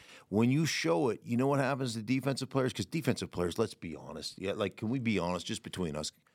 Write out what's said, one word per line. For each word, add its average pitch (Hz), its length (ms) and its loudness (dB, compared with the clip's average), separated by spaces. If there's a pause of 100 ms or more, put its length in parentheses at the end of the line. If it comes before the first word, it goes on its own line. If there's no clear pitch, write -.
(280)
when 117 240 4
you 156 140 4
show 160 440 2
it, 98 140 -2
you 117 140 0
know 131 100 4
what 139 120 4
happens 131 340 0
to 113 100 -6
defensive 131 460 0
players? 131 240 2
'Cause 92 120 -2
defensive 131 460 0
players, 87 260 0
let's 113 160 2
be 80 220 -10
honest. 76 420 -12
Yeah, 95 140 -4
like, 98 240 -2
can 107 140 -4
we 135 100 -2
be 113 180 2
honest 87 300 0
just - 160 -6
between 85 320 -4
us? 76 160 -4 (240)